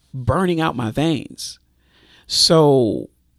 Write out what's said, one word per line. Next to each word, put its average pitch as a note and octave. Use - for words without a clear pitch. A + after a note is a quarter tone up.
burning D#3+
out D#3+
my A2+
veins. -
So, C3+